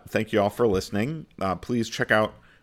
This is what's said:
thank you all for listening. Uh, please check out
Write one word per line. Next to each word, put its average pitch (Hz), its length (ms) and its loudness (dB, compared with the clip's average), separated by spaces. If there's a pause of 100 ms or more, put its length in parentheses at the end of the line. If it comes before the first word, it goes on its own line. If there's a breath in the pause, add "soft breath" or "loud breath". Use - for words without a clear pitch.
thank 110 240 -2
you 107 100 4
all 101 80 2
for 120 160 2
listening. 107 600 -2 (140)
Uh, 95 140 0
please 117 340 -2
check - 220 -4
out 110 240 2 (280 soft breath)